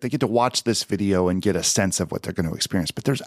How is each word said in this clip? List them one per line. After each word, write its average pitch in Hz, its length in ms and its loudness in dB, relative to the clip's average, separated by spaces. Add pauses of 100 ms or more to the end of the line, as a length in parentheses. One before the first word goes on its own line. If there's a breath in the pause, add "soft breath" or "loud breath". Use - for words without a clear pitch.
they 123 80 -4
get 135 120 -2
to 135 60 4
watch 120 360 2
this 113 200 0
video 98 460 2
and 92 140 0
get 98 120 2
a 82 80 -2
sense - 360 2
of 85 120 -4
what - 120 -8
they're - 100 -6
gonna 82 200 -2
experience. 85 380 -2
But - 140 -10
there's 139 220 0